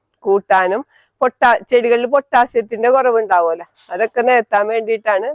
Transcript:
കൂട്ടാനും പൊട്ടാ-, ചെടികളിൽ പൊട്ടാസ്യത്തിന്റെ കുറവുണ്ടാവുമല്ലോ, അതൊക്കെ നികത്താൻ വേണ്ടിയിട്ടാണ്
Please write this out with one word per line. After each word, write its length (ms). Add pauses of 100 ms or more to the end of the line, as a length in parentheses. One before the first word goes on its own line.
(240)
കൂട്ടാനും 560 (400)
പൊട്ടാ-, 480
ചെടികളിൽ 380
പൊട്ടാസ്യത്തിന്റെ 840
കുറവുണ്ടാവുമല്ലോ, 760 (240)
അതൊക്കെ 320
നികത്താൻ 440
വേണ്ടിയിട്ടാണ് 680